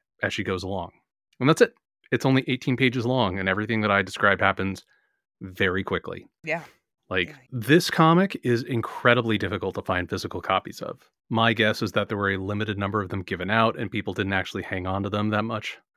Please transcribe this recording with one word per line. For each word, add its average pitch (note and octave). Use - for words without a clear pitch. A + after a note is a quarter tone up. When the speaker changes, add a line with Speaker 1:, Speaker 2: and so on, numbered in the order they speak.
Speaker 1:
as G2+
she G2+
goes F#2
along. F#2
And B2
that's A#3
it. -
It's B2
only C3+
eighteen C3
pages B2
long, A#2
and F#2+
everything G#2+
that G#2
I G2
describe F#2+
happens F#2+
very F#2
quickly. -
Speaker 2:
Yeah. D#3+
Speaker 1:
Like, F#2
Speaker 2:
Yeah. -
Speaker 1:
this C3+
comic E3+
is A#2+
incredibly A#2
difficult G2
to F#2
find F2+
physical F#2
copies -
of. -
My A2+
guess G#2+
is G#2+
that G#2
there G#2+
were G2+
a G2
limited G#2
number G2+
of F2
them F#2
given F2+
out, A2+
and G2+
people G2+
didn't G2
actually F#2+
hang F#2
on G2
to G2
them G#2
that G#2+
much. A2+